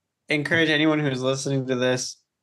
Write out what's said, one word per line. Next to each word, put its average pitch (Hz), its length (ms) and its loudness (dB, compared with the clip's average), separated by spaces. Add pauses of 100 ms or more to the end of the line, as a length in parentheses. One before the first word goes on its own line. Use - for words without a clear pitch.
(280)
encourage 156 400 0
anyone 156 300 2
who's 135 240 -2
listening 135 460 -2
to 131 60 0
this, 127 420 -2 (260)